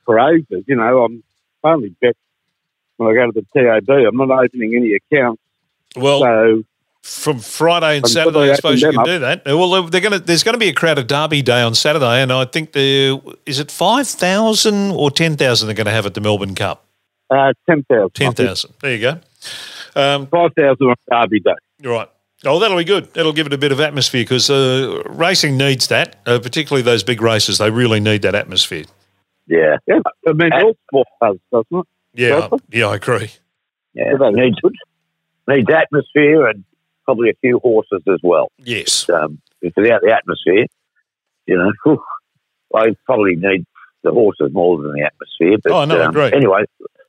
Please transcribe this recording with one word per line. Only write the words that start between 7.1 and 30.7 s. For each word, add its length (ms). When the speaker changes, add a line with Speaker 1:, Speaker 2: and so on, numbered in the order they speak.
Speaker 2:
Friday 580
and 80
Speaker 1:
until 260
Speaker 2:
Saturday, 140
Speaker 1:
they 60
Speaker 2:
I 40
suppose 260
you 60
Speaker 1:
open 160
Speaker 2:
can 20
Speaker 1:
them 100
Speaker 2:
do 40
that. 80
Uh, 60
well, 260
they're 160
gonna, 200
there's 240
gonna 140
be 120
a 40
crowded 340
Derby 340
day 200
on 140
Saturday, 460
and 100
I 140
think 260
there, 480
is 140
it 120
five 360
thousand 840
or 200
ten 240
thousand 320
they're 80
gonna 160
have 140
at 80
the 80
Melbourne 340
Cup? 300
Speaker 1:
Uh, 220
ten 140
thousand, 220
I 20
think. 200
Speaker 2:
Ten 100
thousand. 340
There 140
you 60
go. 180
Um, 300
Speaker 1:
Five 280
thousand 320
on 80
Derby 300
day. 140
Speaker 2:
Right. 240
Oh, 140
that'll 180
be 80
good. 300
That'll 180
give 140
it 60
a 40
bit 160
of 80
atmosphere 420
'cause, 260
uh, 580
racing 500
needs 300
that, 280
uh, 140
particularly 440
those 200
big 180
races. 360
They 120
really 300
need 220
that 120
atmosphere. 520
Speaker 3:
Yeah. 300
Speaker 1:
Yeah, 120
I 60
mean, 220
Speaker 3:
At- 100
Speaker 1:
all 140